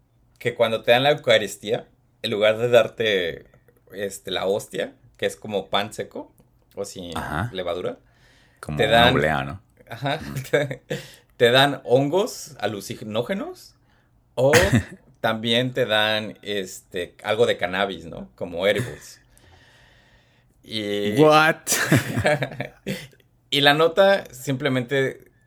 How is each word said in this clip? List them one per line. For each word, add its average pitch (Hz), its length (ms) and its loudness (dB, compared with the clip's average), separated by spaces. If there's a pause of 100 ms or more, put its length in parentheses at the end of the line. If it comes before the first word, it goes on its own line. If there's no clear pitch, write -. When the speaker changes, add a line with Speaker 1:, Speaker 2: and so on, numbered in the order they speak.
(380)
Speaker 1:
que 117 160 -4
cuando 113 280 0
te 120 100 4
dan 123 100 4
la 143 80 4
Eucaristía, 110 760 0 (340)
en 113 80 -4
lugar 107 280 2
de 120 100 0
darte, 110 760 2 (460)
este, 98 380 -10
la 90 160 -4
hostia, 107 480 -4 (240)
que 104 80 -2
es 98 100 -6
como 104 320 -8
pan 101 240 -4
seco, - 420 -12 (400)
o 98 100 -8
sin 87 320 -12
Speaker 2:
Ajá. 82 360 -6
Speaker 1:
levadura, 87 460 -6 (600)
Speaker 2:
Como 76 180 -8
Speaker 1:
te 113 80 0
Speaker 2:
una 110 60 0
Speaker 1:
dan 117 220 6
Speaker 2:
oblea, 73 300 0
¿no? 69 180 -12 (260)
Speaker 1:
Ajá. 139 340 -6
Speaker 2:
Ujú. 139 200 -10
Speaker 1:
<laughs> - 80 -16
Te, 135 320 -2 (540)
te 117 140 4
dan 135 340 4
hongos 143 760 0
alucinógenos 107 1120 -6 (600)
o 131 180 2 (340)
Speaker 2:
<laughs> - 340 -20
Speaker 1:
también 117 540 0
te 131 120 0
dan, 107 560 0
este, 92 800 -8
algo 110 240 2
de 104 120 2
cannabis, 90 480 -4
¿no? - 280 -14
Como 90 320 -4
edibles. 120 540 -2 (1400)
Y 104 580 -4
Speaker 2:
What? 156 400 6 (680)
Speaker 1:
<laughs> - 460 -4 (760)
Y 143 100 0
la 143 140 6
nota 190 580 4
simplemente 135 960 -2 (160)